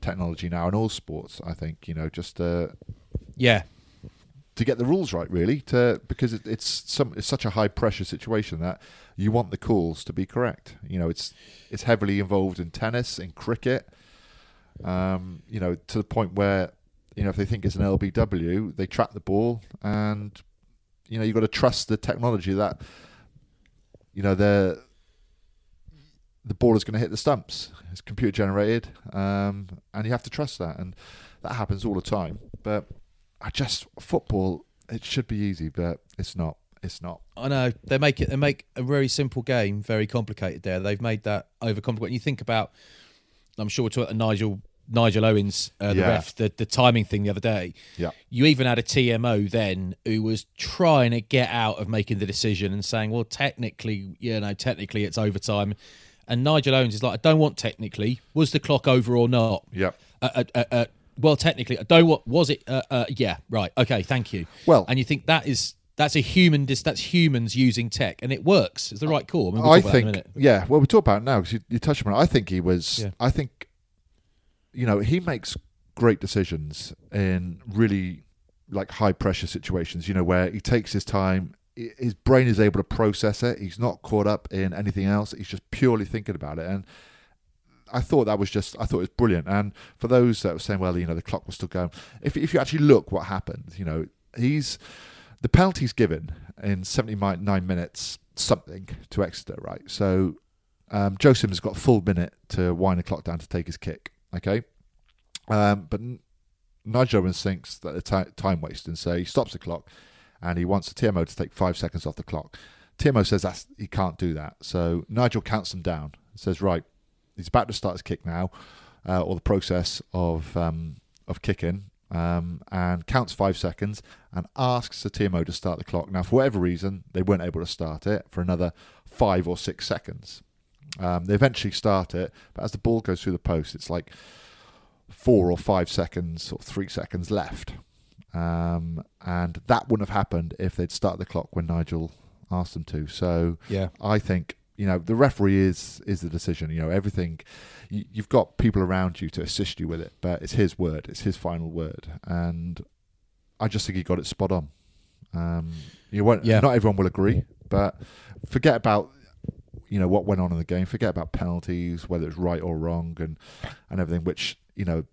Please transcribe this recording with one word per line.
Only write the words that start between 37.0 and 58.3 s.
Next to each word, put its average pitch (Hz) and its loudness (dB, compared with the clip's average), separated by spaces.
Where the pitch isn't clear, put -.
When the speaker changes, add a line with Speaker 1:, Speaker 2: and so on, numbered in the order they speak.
Speaker 1:
not. 85 -12
Speaker 2:
I 131 -6
know. 127 0
They 135 0
make 139 2
it, 143 0
they 135 -2
make 143 0
a 127 -6
very 139 0
simple 131 -2
game 104 0
very 107 0
complicated 101 -4
there. 92 -2
They've 98 -4
made 113 -2
that 104 -4
overcomplicated. 110 -4
You 127 -4
think 131 -4
about, 110 -2
I'm 107 -4
sure 123 -2
we 110 0
talked 117 -2
about 107 -4
Nigel, 107 0
Nigel 113 4
Owens, 101 2
uh, 104 0
the 95 4
Speaker 1:
Yeah. 90 4
Speaker 2:
ref, 85 0
the, 107 -2
the 110 -2
timing 120 6
thing 101 -2
the 104 2
other 98 -4
day. 92 -2
Speaker 1:
Yeah. 85 -2
Speaker 2:
You 127 4
even 135 6
had 120 2
a 117 -2
T 123 2
M 117 0
O 110 2
then 95 0
who 110 0
was 110 -2
trying 147 4
to 117 0
get 123 2
out 113 0
of 95 -4
making 107 -2
the 101 -2
decision 101 -2
and 101 -6
saying, 107 -4
"Well, 117 -2
technically, 107 -6
you 113 -4
know, 101 -4
technically 104 -4
it's - -4
overtime." 104 0
And 120 0
Nigel 139 4
Owens 123 4
is 104 -4
like, 120 0
"I 110 2
don't 156 8
want 151 2
technically. 110 -4